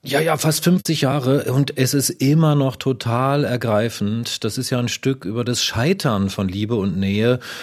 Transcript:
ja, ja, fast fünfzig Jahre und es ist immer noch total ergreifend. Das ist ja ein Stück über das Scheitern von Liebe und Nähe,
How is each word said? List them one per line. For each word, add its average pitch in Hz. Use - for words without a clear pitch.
ja, 139
ja, 160
fast 156
fünfzig 175
Jahre 131
und 135
es 131
ist 139
immer 151
noch 135
total 131
ergreifend. 113
Das 107
ist 127
ja 127
ein 120
Stück 135
über 110
das 120
Scheitern 117
von 98
Liebe 104
und 95
Nähe, 107